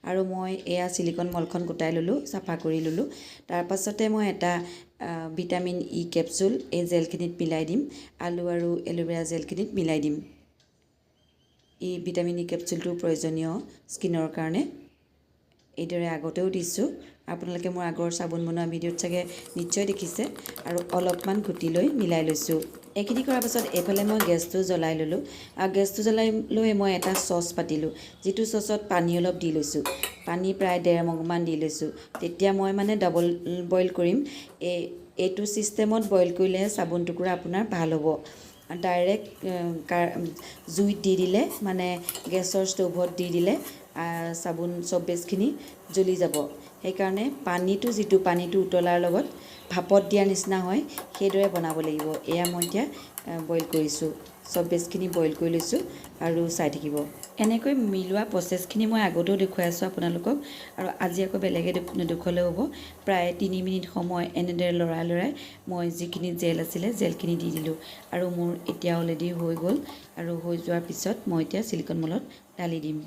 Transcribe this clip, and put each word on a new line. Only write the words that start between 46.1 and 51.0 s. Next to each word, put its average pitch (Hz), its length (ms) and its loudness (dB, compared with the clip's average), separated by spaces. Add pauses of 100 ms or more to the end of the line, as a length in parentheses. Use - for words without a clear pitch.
যাব। 151 320 0 (340)
সেইকাৰণে 190 500 0 (120)
পানীটো, 190 480 2
যিটো 202 280 6
পানীটো 175 400 4
উতলাৰ 175 400 4
লগত 180 260 2 (460)
ভাপত 190 380 6
দিয়াৰ 202 180 6
নিচিনা 190 320 2
হয়, 185 220 2 (380)